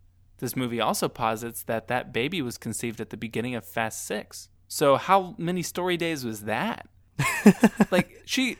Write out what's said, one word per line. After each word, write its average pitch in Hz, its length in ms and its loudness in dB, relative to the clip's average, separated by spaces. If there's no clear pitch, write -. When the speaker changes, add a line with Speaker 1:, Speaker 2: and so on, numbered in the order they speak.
Speaker 1:
this 123 180 -6
movie 120 280 -2
also 151 260 0
posits 113 540 -4
that 113 260 -4
that 120 240 -2
baby 147 300 -2
was 120 160 -6
conceived 117 420 -6
at 107 80 -6
the - 80 -10
beginning 117 380 -6
of 113 100 -6
Fast - 420 -4
Six. - 440 -10
So 143 280 6
how 180 420 2
many 170 240 -2
story 180 340 -2
days 160 300 -4
was 107 160 -6
that? 110 480 -4
Speaker 2:
<laughs> 143 80 2
Speaker 1:
Like, - 320 0
she, 254 360 -2